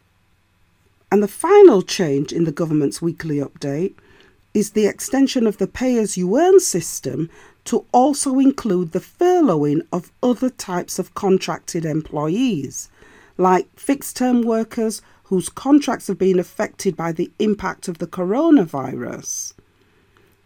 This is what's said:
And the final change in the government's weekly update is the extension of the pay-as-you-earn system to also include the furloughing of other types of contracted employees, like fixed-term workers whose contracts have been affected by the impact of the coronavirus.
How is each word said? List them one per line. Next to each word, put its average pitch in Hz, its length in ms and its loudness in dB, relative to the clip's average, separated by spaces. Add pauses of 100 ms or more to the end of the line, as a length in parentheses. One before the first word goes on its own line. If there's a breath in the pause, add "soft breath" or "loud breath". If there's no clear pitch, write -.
(1120)
And 202 120 4
the 202 60 0
final 339 540 8
change 147 500 -2
in 165 120 0
the 160 80 -2
government's 156 500 -2
weekly 165 360 -4
update 143 560 -6 (600 soft breath)
is 208 160 -2
the 214 160 0
extension 262 600 0
of 202 120 -2
the 190 80 -2
pay-as-you-earn 247 920 2
system 160 680 -4 (340 soft breath)
to - 280 -4
also 269 460 2
include 202 540 0
the 180 80 -4
furloughing 185 800 2 (120)
of - 200 -6 (100)
other 247 280 0
types - 480 -8
of 185 160 -8
contracted 185 720 -2
employees, 156 1040 -4 (480 soft breath)
like 185 320 2 (100)
fixed-term 254 640 -2
workers 226 600 -4 (220 soft breath)
whose 180 240 -4
contracts 277 580 0
have 196 120 -6
been 185 200 2
affected 185 580 -4
by 165 160 -6
the 165 260 -6
impact 202 500 -4
of 175 100 -8
the 175 80 -8
coronavirus. 175 1500 -2 (920)